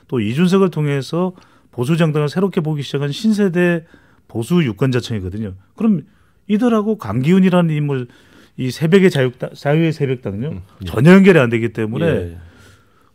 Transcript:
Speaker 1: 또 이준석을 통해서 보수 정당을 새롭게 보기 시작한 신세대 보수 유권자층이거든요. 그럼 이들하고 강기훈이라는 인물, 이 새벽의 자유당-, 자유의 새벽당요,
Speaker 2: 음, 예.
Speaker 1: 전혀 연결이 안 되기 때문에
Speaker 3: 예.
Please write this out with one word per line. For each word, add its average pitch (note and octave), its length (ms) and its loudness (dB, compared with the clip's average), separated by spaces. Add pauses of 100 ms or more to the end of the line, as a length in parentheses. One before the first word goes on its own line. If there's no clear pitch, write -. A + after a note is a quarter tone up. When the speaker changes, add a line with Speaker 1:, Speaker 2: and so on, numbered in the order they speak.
Speaker 1:
또 B2+ 120 -4
이준석을 F3 520 2
통해서 D3+ 600 -4 (380)
보수 B2 260 -2
정당을 D3+ 320 0
새롭게 F#3 320 -2
보기 D#3 200 -4
시작한 C#3+ 300 -6
신세대 F3 760 0 (420)
보수 E3 360 -2
유권자층이거든요. A2 880 -4 (220)
그럼 G#3 260 0 (460)
이들하고 G#3+ 500 0
강기훈이라는 E3+ 760 2
인물, C#3+ 340 -4 (500)
이 C3 140 -4
새벽의 F3+ 380 4
자유당-, C3 440 -2
자유의 D#3 400 0
새벽당요, B2+ 560 -6
Speaker 2:
음, F#2+ 120 -12 (200)
예. G2 40 -10
Speaker 1:
전혀 A2+ 280 6
연결이 F#3+ 260 8
안 B2 100 2
되기 A#2 220 -2
때문에 A2 340 -4
Speaker 3:
예. F2 320 -4 (760)